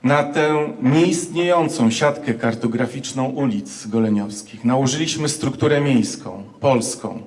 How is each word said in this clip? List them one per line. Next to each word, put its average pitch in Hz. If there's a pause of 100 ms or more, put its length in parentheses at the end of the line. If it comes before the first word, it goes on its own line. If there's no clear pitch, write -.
Na 143
tę 151 (100)
nieistniejącą 165
siatkę 139
kartograficzną 120
ulic 131
goleniowskich 107
nałożyliśmy 139
strukturę 143
miejską, 107 (180)
polską. 113